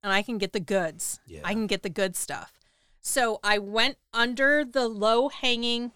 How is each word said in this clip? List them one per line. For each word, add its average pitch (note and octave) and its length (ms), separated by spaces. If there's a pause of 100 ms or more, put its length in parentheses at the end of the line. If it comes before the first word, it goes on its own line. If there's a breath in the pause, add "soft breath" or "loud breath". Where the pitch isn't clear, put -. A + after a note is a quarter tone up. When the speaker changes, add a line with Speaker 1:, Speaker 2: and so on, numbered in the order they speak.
Speaker 1:
and G3+ 80
I G3 120
can A3+ 160
get F#3+ 160
the G#3+ 60
goods. F3 640
Speaker 2:
Yeah. D#2+ 180
Speaker 1:
I G3 80
can G#3+ 140
get G3 160
the G3 80
good F#3+ 260
stuff." - 420 (440)
So A#3 420
I G#3 140
went A3 400 (160)
under C4+ 500
the B3 240
low-hanging A#3+ 1080